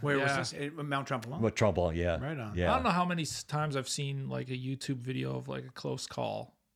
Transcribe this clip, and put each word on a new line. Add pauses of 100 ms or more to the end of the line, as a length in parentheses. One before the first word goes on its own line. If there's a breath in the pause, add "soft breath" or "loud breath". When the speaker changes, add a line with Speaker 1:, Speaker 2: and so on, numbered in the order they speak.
Speaker 1:
Where
was
Speaker 2:
Yeah.
Speaker 1:
this?
In
Mount
Tremblant?
Speaker 3:
Mount
Tremblant,
yeah.
Speaker 1:
Right
on.
Speaker 3:
Yeah.
Speaker 2:
I
don't
know
how
many
s-,
times
I've
seen,
like,
a
YouTube
video
of,
like,
a
close
call (220)